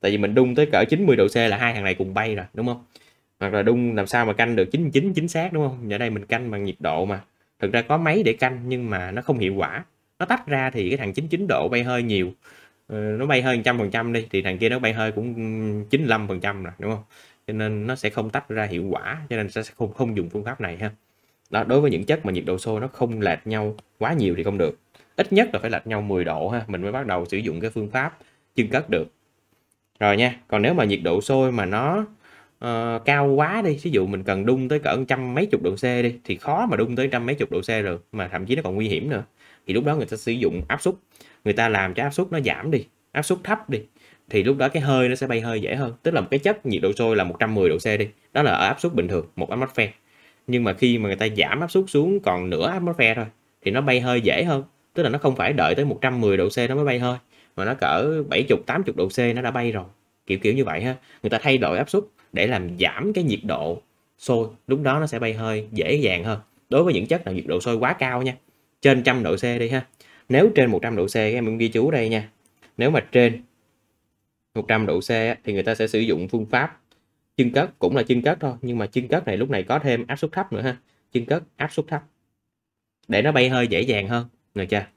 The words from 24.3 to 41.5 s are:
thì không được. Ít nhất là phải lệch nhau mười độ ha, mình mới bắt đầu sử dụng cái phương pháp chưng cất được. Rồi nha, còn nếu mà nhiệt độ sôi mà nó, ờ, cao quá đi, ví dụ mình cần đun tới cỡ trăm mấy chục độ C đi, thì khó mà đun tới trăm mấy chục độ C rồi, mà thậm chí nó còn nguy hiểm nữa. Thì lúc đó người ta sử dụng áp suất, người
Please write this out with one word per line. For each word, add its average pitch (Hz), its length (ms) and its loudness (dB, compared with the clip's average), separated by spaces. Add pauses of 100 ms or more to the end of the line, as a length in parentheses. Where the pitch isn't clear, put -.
thì 90 60 -4
không 98 160 -2
được. 80 200 0 (380)
Ít - 160 0
nhất 226 200 6
là - 60 -2
phải 117 120 -4
lệch - 160 -6
nhau 107 160 -4
mười 95 220 0
độ 80 240 -2
ha, 113 180 -4
mình 92 160 -6
mới 101 100 -4
bắt 131 140 -6
đầu 90 180 -2
sử 95 120 -6
dụng 92 240 -4
cái 110 100 -4
phương 107 200 -6
pháp 135 280 -4 (360)
chưng 110 140 0
cất 147 220 -2
được. 80 180 0 (920)
Rồi 104 160 4
nha, 123 200 2 (120)
còn 104 140 2
nếu 143 120 4
mà 151 100 4
nhiệt 101 200 2
độ 87 160 2
sôi 131 320 2
mà 110 120 0
nó, 139 420 -2 (520)
ờ, 117 460 -4
cao 143 220 2
quá 151 360 2
đi, 156 200 0
ví 175 80 -4
dụ 98 160 2
mình 95 160 -4
cần 98 240 -2
đun 127 220 0
tới 151 100 0
cỡ 143 180 0 (120)
trăm 127 260 -2
mấy 170 120 0
chục - 160 0
độ 90 140 -2
C - 60 -8
đi, 123 320 0 (100)
thì 98 120 -6
khó 165 300 -2
mà 165 100 0
đun 117 200 0
tới 135 160 0
trăm 120 140 -2
mấy 135 80 -2
chục 127 160 -4
độ - 100 -2
C 110 240 -2
rồi, 87 140 -4 (140)
mà 98 160 -6
thậm 92 180 -6
chí 123 100 0
nó 160 60 -4
còn 95 120 -2
nguy 107 140 0
hiểm 101 220 -2
nữa. 113 120 -4 (440)
Thì 95 80 -2
lúc 117 100 2
đó 151 120 2
người 127 100 -2
ta 110 100 -8
sử 117 160 -4
dụng 87 360 -2
áp 120 140 -4
suất, 190 120 0 (500)
người 104 100 2